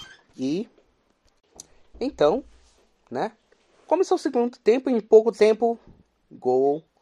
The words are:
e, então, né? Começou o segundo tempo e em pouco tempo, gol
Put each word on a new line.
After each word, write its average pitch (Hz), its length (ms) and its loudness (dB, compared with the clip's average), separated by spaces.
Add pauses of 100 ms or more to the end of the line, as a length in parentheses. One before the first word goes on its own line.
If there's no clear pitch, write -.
(360)
e, 147 320 -6 (1300)
então, 226 420 -2 (680)
né? 156 220 -8 (540)
Começou 370 300 0
o - 20 -6
segundo 247 400 -4
tempo 262 320 0
e - 20 0
em 226 80 0
pouco 220 300 4
tempo, 220 480 0 (520)
gol 135 520 -2 (200)